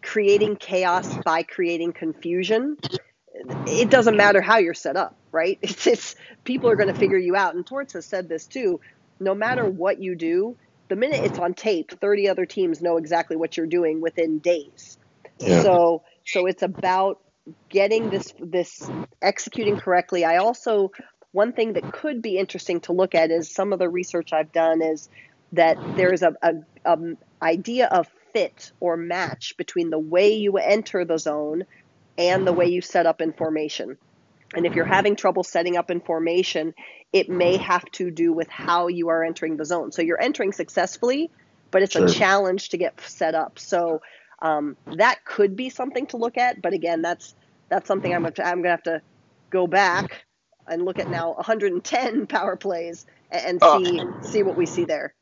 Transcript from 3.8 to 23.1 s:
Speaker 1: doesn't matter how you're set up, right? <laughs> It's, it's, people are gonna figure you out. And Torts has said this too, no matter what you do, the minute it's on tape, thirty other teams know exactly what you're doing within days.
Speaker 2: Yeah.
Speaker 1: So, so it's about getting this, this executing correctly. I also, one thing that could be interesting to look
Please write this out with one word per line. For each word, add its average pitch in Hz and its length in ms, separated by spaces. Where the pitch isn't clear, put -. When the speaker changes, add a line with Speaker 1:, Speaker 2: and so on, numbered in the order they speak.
Speaker 1:
doesn't 233 280
matter 202 240
how 208 180
you're 170 160
set 147 220
up, 180 180
right? 170 280
<laughs> - 40
It's, - 240
it's, - 300
people 247 280
are 214 60
gonna 196 180
figure 196 240
you 180 180
out. 185 180
And 175 100
Torts 269 280
has 170 120
said 185 240
this 165 180
too, 196 340
no 190 140
matter 233 300
what 190 360
you 185 160
do, 175 400
the 190 80
minute 247 280
it's - 140
on 180 160
tape, 180 460
thirty 202 280
other 185 180
teams 165 360
know 170 140
exactly 165 400
what 160 200
you're 165 100
doing 160 340
within 160 400
days. - 580
Speaker 2:
Yeah. 175 240
Speaker 1:
So, 170 400
so 180 200
it's 185 160
about 190 580
getting 208 420
this, 190 300
this 170 500
executing 208 560
correctly. 180 460
I 165 140
also, 208 520
one 214 220
thing 226 220
that 160 180
could 269 300
be 196 160
interesting 185 420
to - 120
look 185 220